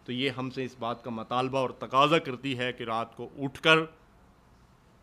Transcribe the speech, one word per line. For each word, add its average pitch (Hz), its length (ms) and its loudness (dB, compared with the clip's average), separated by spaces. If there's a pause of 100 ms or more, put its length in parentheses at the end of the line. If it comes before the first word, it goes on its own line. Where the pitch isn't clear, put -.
تو 127 80 -8
یہ 131 180 -2
ہم 127 200 -6
سے 131 140 -6
اس 123 140 -10
بات 120 260 -6
کا 127 60 -8
مطالبہ 123 480 -2
اور 123 120 0
تقاضا 139 480 4
کرتی 131 400 -4
ہے 123 140 -4
کہ 120 120 -12
رات 113 320 -6
کو 120 120 -12 (100)
اٹھ 135 240 -6
کر 160 160 8 (1200)